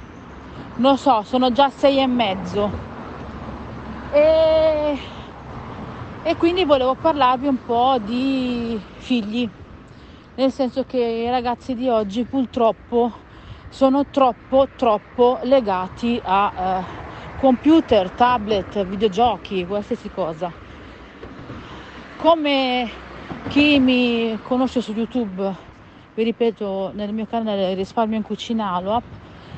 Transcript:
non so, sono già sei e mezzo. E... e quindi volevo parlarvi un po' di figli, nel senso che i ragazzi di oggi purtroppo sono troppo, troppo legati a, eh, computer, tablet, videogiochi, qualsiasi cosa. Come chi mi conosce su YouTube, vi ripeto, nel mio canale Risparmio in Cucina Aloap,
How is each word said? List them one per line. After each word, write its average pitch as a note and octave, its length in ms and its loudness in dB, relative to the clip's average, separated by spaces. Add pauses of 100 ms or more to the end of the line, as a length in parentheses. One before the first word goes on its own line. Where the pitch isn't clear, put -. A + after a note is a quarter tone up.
(760)
non C4 200 6
so, B3 260 2
sono B3+ 300 0
già C#4 180 4
sei C#4 280 4
e C4+ 80 4
mezzo. G3+ 640 -2 (1400)
E... D#4 880 4 (1200)
e D#4+ 140 0
quindi F4 280 2
volevo C4 300 4
parlarvi C4 520 2
un C4 180 0
po' B3 380 2
di A#3+ 800 -2 (160)
figli, A#3 520 -2 (840)
nel C4 160 2
senso B3+ 340 -2
che C4 140 -4
i A#3 300 0
ragazzi B3 460 -2
di B3 140 -4
oggi A3 360 0
purtroppo A#3 880 0 (560)
sono C4+ 380 2
troppo, C4+ 720 2
troppo A#3+ 640 2
legati A#3 800 0
a, G3 340 2
eh, F#3 440 -4 (380)
computer, B3+ 720 4
tablet, G#3+ 760 0
videogiochi, G3 800 0
qualsiasi G#3 440 -6
cosa. E3 400 -6 (1700)
Come C4+ 760 2 (580)
chi D4 300 6
mi A#3+ 640 2
conosce B3+ 380 0
su G#3+ 120 -6
YouTube, G3+ 640 -4 (600)
vi A3 80 -2
ripeto, G#3 720 -2
nel G3+ 180 -6
mio A3 140 -4
canale G3+ 480 -2
Risparmio G#3+ 420 -2
in G#3+ 60 -2
Cucina G#3+ 500 -4
Aloap, F#3+ 300 -2 (560)